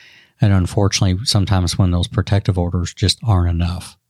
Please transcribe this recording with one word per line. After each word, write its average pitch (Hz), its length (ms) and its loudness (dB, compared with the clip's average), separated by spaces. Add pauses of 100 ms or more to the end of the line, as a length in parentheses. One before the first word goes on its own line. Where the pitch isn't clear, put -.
(420)
and 101 100 4
unfortunately, 95 720 0
sometimes 92 540 0
when 92 140 2
those 87 160 0
protective - 500 -2
orders 87 380 -4
just - 280 -2
aren't 90 280 2
enough. 87 440 -4 (140)